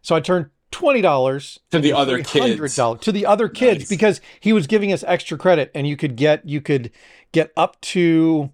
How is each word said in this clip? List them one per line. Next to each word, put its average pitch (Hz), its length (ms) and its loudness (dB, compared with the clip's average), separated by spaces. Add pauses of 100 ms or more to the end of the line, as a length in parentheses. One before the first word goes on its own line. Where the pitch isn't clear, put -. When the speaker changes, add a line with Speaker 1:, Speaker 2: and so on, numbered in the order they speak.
Speaker 1:
So - 160 -2
I 160 40 2
turned 180 260 -2 (240)
twenty 277 320 0
dollars 139 580 0 (100)
Speaker 2:
To 170 80 0
the 147 120 2
Speaker 1:
into 143 100 0
Speaker 2:
other 131 180 0
kids. - 120 -8
Speaker 1:
three 147 100 2
hundred 156 340 -2
dollars 117 280 -2
to 220 100 -2
the 202 140 -2
other 208 240 2
kids 220 300 0
Speaker 2:
Nice. 135 100 -14
Speaker 1:
because 202 300 0 (200)
he 220 140 2
was 185 120 2
giving 202 280 0
us - 120 -6
extra 170 300 -2
credit, 160 380 2
and 143 120 -4
you 147 120 -4
could 135 180 -4
get, 151 320 0
you 143 140 -6
could 131 280 -2 (420)
get 160 240 0
up - 260 -2
to 160 720 0